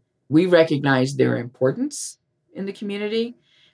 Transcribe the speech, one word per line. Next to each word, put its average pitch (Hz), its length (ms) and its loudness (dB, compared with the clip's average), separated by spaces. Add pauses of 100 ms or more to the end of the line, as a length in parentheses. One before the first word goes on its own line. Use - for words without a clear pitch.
(280)
We 160 180 2
recognize 143 680 2
their 127 220 2
importance 135 800 -4 (360)
in 190 120 -10
the 196 80 -8
community. 208 600 -6 (380)